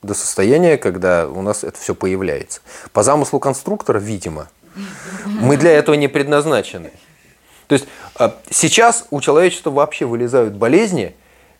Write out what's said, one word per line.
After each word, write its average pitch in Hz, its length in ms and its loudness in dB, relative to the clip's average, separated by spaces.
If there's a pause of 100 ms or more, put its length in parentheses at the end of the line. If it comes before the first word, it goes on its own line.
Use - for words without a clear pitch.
до 101 120 -6
состояния, 143 640 2
когда 90 500 0
у 80 140 -10
нас 104 220 -4
это - 160 -10
все - 160 -6
появляется. 92 680 -6 (300)
По 113 120 2
замыслу 139 360 0
конструктора, 139 600 -2
видимо, 90 500 -8 (760)
мы 143 320 2
для 165 140 6
этого 151 240 4
не 147 140 2
предназначены. 139 840 -2 (760)
То - 80 2
есть, 135 120 -2 (280)
а, 113 220 0 (120)
сейчас 226 600 2
у 143 120 -6
человечества 165 500 2
вообще 143 340 0
вылезают 117 480 0
болезни, 127 640 0 (440)